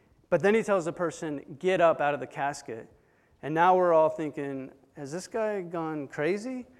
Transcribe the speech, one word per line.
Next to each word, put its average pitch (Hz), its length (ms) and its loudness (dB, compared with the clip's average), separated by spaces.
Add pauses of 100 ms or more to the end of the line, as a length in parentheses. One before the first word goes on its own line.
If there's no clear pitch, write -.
(300)
But 175 100 2
then 202 140 4
he 226 80 2
tells 196 220 0
the 170 80 -4
person, 160 640 -6
"Get 185 220 2
up 165 200 6
out 147 140 2
of 135 60 -6
the 127 80 -8
casket." 139 600 -8 (540)
And 143 120 -6
now 180 220 6
we're 180 160 4
all 156 160 6
thinking, 143 640 -8 (240)
"Has 143 160 -12
this 180 160 -10
guy 214 340 -4
gone 160 460 -6
crazy?" 208 580 -4 (140)